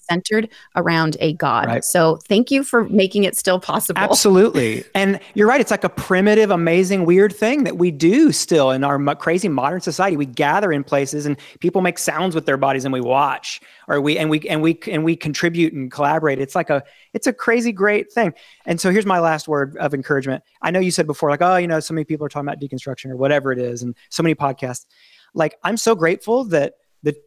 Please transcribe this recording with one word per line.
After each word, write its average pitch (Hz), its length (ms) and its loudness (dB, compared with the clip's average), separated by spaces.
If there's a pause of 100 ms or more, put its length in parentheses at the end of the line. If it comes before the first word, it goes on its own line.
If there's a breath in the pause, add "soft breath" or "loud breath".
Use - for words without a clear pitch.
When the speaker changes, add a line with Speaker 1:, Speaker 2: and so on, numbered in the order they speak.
Speaker 1:
centered 214 400 -2 (280 loud breath)
around 165 440 0
a 160 140 0
god. 131 320 0
Speaker 2:
Right. 117 180 -2
Speaker 1:
So 160 320 2 (120)
thank 214 220 2
you 277 120 2
for 240 220 0
making 196 400 2
it - 120 -2
still 185 240 0
possible. 165 400 -4
Speaker 2:
Absolutely. 190 840 4 (100)
And 196 240 0 (160 loud breath)
you're 208 140 4
right. 269 120 4
It's, 226 120 0
like, 196 120 0
a 180 60 -2
primitive, 208 640 2
amazing, 180 520 2
weird 185 300 4
thing 254 300 0
that - 120 -2
we 175 140 2
do 175 420 4
still 143 380 2
in 131 140 0
our 139 140 0
mo-, 143 180 -2
crazy 185 320 -2
modern 147 340 -2
society. 185 340 0
We 143 100 -2
gather 156 460 0
in 143 120 -2
places 143 420 -2
and 143 100 -2 (220 loud breath)
people 180 240 0
make 175 160 -2
sounds 165 360 -2
with 156 120 -4
their 139 100 2
bodies 135 300 0
and 135 80 -2
we 127 80 -4
watch, 135 580 -2 (280 loud breath)
or 147 120 0
we, 147 160 0
and 156 140 -2
we, 156 80 2 (100)
and 156 140 -2
we, 165 240 0
and 165 180 -2
we 165 120 0
contribute 170 560 -2
and 131 180 -8
collaborate. 147 480 0
It's 135 160 -8
like 170 160 -2
a, 139 140 0 (280 soft breath)
it's - 140 -6
a 262 60 0
crazy, 233 400 0
great 202 400 -2
thing. 214 200 0 (320 soft breath)
And 170 160 -4
so 185 120 2
here's 208 140 2
my 190 120 2
last 160 300 0
word 143 300 -2
of 147 140 -2
encouragement. 135 520 -2 (180)
I 160 80 -2
know 185 80 0
you 180 140 0
said 160 160 0
before, 147 220 -2
like, 147 120 0
"Oh, 185 140 4
you 180 100 0
know, 160 140 0
so - 120 -8
many 156 120 -4
people 151 200 -6
are 143 40 -6
talking 143 200 -8
about 147 120 -10
deconstruction," 135 500 -10
or 127 60 -8
whatever 135 340 2
it 123 80 -2
is, 120 240 -6
and 120 140 -8 (140 soft breath)
so - 120 -4
many 160 140 2
podcasts. 135 500 -6 (480 soft breath)
Like, 160 300 -2
I'm 202 120 -2
so 226 200 2
grateful 202 480 0
that, 165 300 0 (280)
that, 147 140 -2 (100)